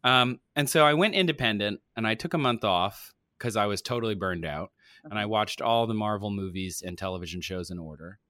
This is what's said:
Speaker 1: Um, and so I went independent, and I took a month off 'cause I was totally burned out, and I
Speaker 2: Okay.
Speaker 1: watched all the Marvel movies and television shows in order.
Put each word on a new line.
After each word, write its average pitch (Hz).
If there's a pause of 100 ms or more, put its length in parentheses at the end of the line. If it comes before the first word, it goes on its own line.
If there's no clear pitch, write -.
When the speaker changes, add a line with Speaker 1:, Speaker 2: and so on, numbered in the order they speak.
Speaker 1:
Um, 123 (160)
and 143
so 156
I 147
went 196
independent, 120 (140)
and 113
I 110
took -
a 160
month 123
off 95 (240)
'cause 110
I 104
was 101
totally 113
burned 90
out, 73 (320)
and 104
I 104
Speaker 2:
Okay. 104
Speaker 1:
watched 107
all 117
the 113
Marvel 104
movies 92
and 90
television 90
shows 90
in 90
order. 80 (100)